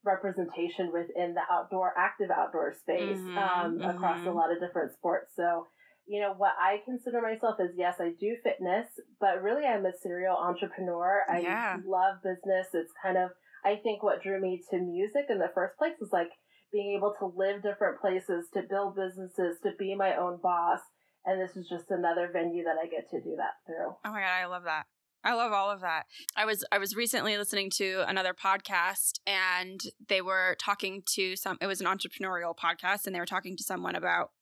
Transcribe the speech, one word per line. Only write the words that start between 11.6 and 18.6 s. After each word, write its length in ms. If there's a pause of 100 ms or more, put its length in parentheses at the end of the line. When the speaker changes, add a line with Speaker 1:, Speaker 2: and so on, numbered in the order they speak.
Speaker 1:
love 380
business. 500
It's 180 (100)
kind 160
of, 140 (320)
I 140
think, 260
what 180
drew 200
me 280
to 100
music 500
in 100
the 160
first 220
place 240
is, 100
like, 200 (420)
being 240
able 220
to 80
live 340
different 400
places, 520
to 100